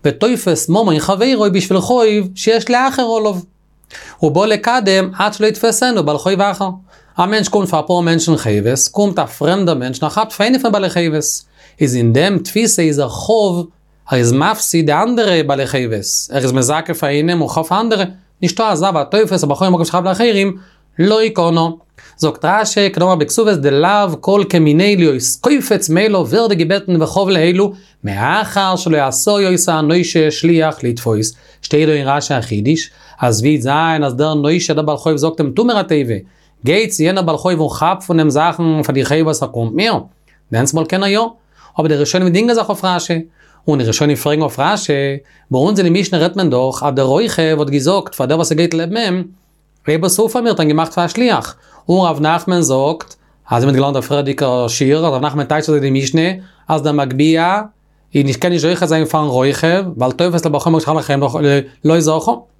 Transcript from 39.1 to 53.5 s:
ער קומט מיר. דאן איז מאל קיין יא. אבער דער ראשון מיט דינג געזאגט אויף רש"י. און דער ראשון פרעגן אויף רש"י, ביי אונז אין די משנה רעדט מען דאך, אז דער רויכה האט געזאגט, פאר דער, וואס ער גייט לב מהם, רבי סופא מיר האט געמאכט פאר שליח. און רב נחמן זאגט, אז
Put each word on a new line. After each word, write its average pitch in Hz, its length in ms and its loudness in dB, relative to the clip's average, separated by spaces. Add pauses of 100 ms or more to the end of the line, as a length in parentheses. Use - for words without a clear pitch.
ער 139 60 -4
קומט 113 260 -4
מיר. 208 200 0 (580)
דאן 113 100 0
איז 139 120 -2
מאל 160 120 -2
קיין 185 180 -2
יא. 202 160 0 (600)
אבער 156 100 0
דער 147 100 2
ראשון 180 240 0
מיט 175 100 2
דינג 220 160 2
געזאגט 226 200 0
אויף 190 160 -4
רש"י. 170 360 -2 (460)
און 147 120 2
דער 117 80 0
ראשון 147 280 2
פרעגן 151 260 0
אויף 139 180 -4
רש"י, 165 340 -2 (580)
ביי 131 100 2
אונז 196 180 2
אין 170 140 2
די 190 60 2
משנה 185 200 -2
רעדט 175 160 0
מען 185 140 0
דאך, 127 340 0
אז 143 100 0
דער 135 120 0
רויכה 165 360 0
האט 151 280 0
געזאגט, 147 460 0
פאר 131 100 -2
דער, 143 120 0
וואס 165 140 0
ער 151 60 0
גייט 170 160 0
לב 165 160 -4
מהם, 190 340 -2 (680)
רבי 160 200 0
סופא 220 300 0
מיר 233 120 0
האט 185 100 -2
געמאכט 156 320 0
פאר 175 140 -2
שליח. 226 480 -2 (340)
און 180 200 2
רב 143 120 -2
נחמן 180 400 0
זאגט, 143 540 -2 (340)
אז 120 160 2